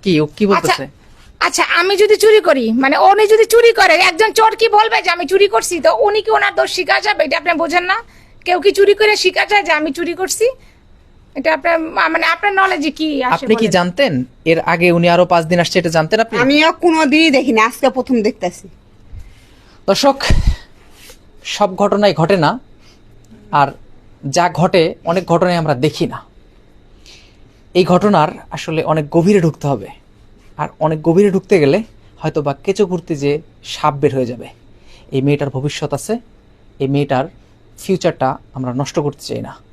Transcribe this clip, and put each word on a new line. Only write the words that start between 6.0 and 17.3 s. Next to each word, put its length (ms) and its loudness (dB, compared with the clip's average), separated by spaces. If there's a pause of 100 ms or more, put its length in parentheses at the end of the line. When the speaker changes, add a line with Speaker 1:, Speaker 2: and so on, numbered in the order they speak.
Speaker 2:
কি 80 -4
ওনার 240 0
দোষ 160 -2
স্বীকার 320 -2
যাবে? 220 -2
এটা 120 -4
আপনি 180 -2
বোঝেন 300 -2
না? 180 -4 (420)
কেউ 160 0
কি 120 2
চুরি 220 4
করে 220 2
স্বীকার 320 -2
যায় 140 2
যে 100 -2
আমি 200 -2
চুরি 220 -6
করছি? 340 -2 (840)
এটা 200 0
আপনার, 260 -2
মা-, 280 -2
মানে, 180 -2
আপনার 260 -2
নলেজে 380 0
কি 340 -6
আসে 100 0
Speaker 1:
আপনি 140 -6
কি 60 4
Speaker 2:
বলেন? 160 0
Speaker 1:
জানতেন 540 0 (200)
এর 160 2
আগে 320 2
উনি 160 2
আরো 180 4
পাঁচ 180 2
দিন 160 0
আসছে, 180 0
এটা 100 -2
জানতেন 320 0
আপনি? 180 -2
Speaker 3:
আমিও 340 2
কোনোদিনই 580 2